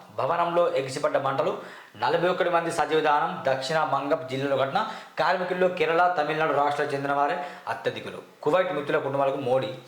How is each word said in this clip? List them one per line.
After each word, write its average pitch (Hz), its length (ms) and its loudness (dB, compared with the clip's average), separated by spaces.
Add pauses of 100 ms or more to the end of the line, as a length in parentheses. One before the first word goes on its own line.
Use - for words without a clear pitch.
(160)
భవనంలో 170 600 0
ఎగిసిపడ్డ 143 420 0
మంటలు, 151 440 0 (360)
నలభై 160 320 2
ఒకటి 180 200 0
మంది 165 220 0
సజీవ 156 280 2
దహనం. 156 480 2
దక్షిణ 151 360 0
మంగప్ 139 460 -2
జిల్లాలో 135 360 0
ఘటన. 180 220 -2 (320)
కార్మికుల్లో 180 480 2
కేరళ, 175 520 2
తమిళనాడు 151 340 0
రాష్ట్రాలకు 143 420 0
చెందిన 143 180 -2
వారే 143 320 0 (220)
అత్యధికులు. 107 540 -6 (200)
కువైట్ 180 320 2
మృతుల 147 240 0
కుటుంబాలకు 135 400 0
మోడీ 127 360 0 (140)